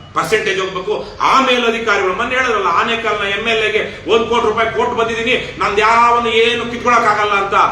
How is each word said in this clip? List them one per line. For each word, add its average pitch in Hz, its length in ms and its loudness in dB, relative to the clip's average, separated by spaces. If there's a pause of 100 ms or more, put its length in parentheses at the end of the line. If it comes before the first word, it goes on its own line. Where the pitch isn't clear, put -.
(140)
ಪರ್ಸೆಂಟೇಜ್ 190 480 -2
ಹೋಗ್ಬೇಕು. 190 600 -6
ಆ 208 200 4
ಮೇಲಧಿಕಾರಿಗಳು 226 720 0
ಮೊನ್ನೆ 240 220 -4
ಹೇಳಿದ್ರಲ್ಲ, 233 320 0
ಆನೇಕಲ್ನ 214 600 -2
ಎಂ 202 200 -4
ಎಲ್ 220 160 0
ಎಗೆ 202 480 -4
ಒಂದ್ 226 180 2
ಕೋಟಿ 226 180 2
ರೂಪಾಯಿ 220 280 0
ಕೊಟ್ಟು 240 200 -2
ಬಂದಿದ್ದೀನಿ, 226 640 -2
ನಂದು 202 220 0
ಯಾವನು 233 480 4
ಏನು 233 420 0
ಕಿತ್ಕೊಳಕ್ 240 280 2
ಆಗಲ್ಲ 214 340 0
ಅಂತ 196 220 0 (160)